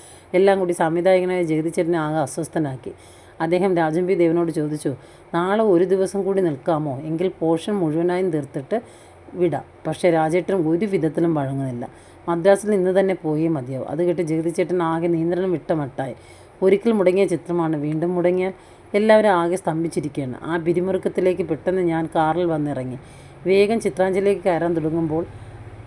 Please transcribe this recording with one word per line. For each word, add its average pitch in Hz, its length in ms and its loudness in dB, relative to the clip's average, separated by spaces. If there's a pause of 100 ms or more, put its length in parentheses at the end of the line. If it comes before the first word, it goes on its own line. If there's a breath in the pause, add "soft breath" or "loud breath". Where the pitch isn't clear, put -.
(340 loud breath)
എല്ലാം 196 240 6
കൂടി 180 140 0
സംവിധായകനായ 180 720 2
ജഗതി 156 260 0
ചേട്ടനെ 170 300 0
ആകെ 156 200 -2
അസ്വസ്ഥനാക്കി. 143 760 -4 (480 loud breath)
അദ്ദേഹം 175 360 2
രാജൻ 165 300 2
പി 190 80 2
ദേവനോട് 170 380 2
ചോദിച്ചു, 151 400 -2 (420 loud breath)
"നാളെ 190 280 2
ഒരു 185 220 4
ദിവസം 190 380 0
കൂടി 190 180 0
നിൽക്കാമോ? 151 540 -2 (100)
എങ്കിൽ 165 240 -2
പോർഷൻ 165 460 0
മുഴുവനായും 175 560 0
തീർത്തിട്ട് 147 460 -4 (580 loud breath)
വിടാം." 170 300 -2 (180)
പക്ഷേ 160 280 0
രാജേട്ടൻ 170 460 0 (120)
ഒരു 170 180 0
വിധത്തിലും 170 480 0
വഴങ്ങുന്നില്ല. 135 500 -4 (420 loud breath)
"മദ്രാസിൽ 196 480 2
ഇന്ന് 185 260 2
തന്നെ 190 140 0
പോയേ 160 340 -2
മതിയാവും." 131 420 -4
അത് 151 140 -4
കേട്ട് 175 180 0
ജഗതി 160 280 -2
ചേട്ടൻ 175 320 -2
ആകെ 165 260 0
നിയന്ത്രണം 175 440 0
വിട്ട 156 200 -4
മട്ടായി. 135 440 -4 (460 loud breath)
ഒരിക്കൽ 196 300 4
മുടങ്ങിയ 190 320 4
ചിത്രമാണ് 165 520 0
വീണ്ടും 156 380 -2
മുടങ്ങിയാൽ 180 380 0 (420 loud breath)
എല്ലാവരും 214 380 6
ആകെ 175 240 2
സ്തംഭിച്ചിരിക്കുകയാണ്. 156 880 -4
ആ 165 140 -4
പിരിമുറുക്കത്തിലേക്ക് 180 880 0
പെട്ടെന്ന് 180 380 -2
ഞാൻ 165 240 0
കാറിൽ 160 380 0
വന്നിറങ്ങി. 143 540 -4 (480 loud breath)
വേഗം 202 340 2
ചിത്രാഞ്ജലിയിലേക്ക് 190 600 0
കയറാൻ 170 320 0
തുടങ്ങുമ്പോൾ 160 500 -2 (640 loud breath)